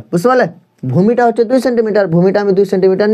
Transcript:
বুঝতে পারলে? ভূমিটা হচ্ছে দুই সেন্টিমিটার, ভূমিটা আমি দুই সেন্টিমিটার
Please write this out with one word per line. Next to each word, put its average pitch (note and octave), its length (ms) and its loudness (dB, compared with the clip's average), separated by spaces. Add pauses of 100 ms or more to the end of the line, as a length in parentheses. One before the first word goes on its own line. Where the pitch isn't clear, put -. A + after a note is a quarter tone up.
(100)
বুঝতে F3+ 200 -2
পারলে? - 160 2 (460)
ভূমিটা A3 360 0
হচ্ছে A3+ 220 -2
দুই C4 160 2
সেন্টিমিটার, A3 380 0 (100)
ভূমিটা F#3+ 300 2
আমি G3+ 140 0
দুই G3+ 140 2
সেন্টিমিটার F#3+ 420 0